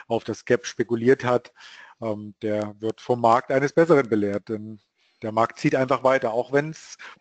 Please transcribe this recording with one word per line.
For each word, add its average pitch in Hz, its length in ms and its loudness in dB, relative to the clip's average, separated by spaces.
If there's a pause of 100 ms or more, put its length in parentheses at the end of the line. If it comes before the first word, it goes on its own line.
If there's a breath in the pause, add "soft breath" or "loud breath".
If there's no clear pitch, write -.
auf 113 160 -2
das - 220 -10
Gap - 200 0
spekuliert 120 580 0
hat, 123 300 -2 (480 loud breath)
ähm, 107 400 -8
der 107 380 -4
wird 110 220 -6
vom 123 200 -2
Markt 117 300 4
eines 135 220 0
Besseren 160 340 4
belehrt, 101 420 -2
denn 107 300 -10 (420)
der 110 100 -8
Markt 113 280 0
zieht 147 160 0
einfach 131 280 0
weiter, 127 280 2
auch 120 220 -4
wenn's 151 440 -4 (240 loud breath)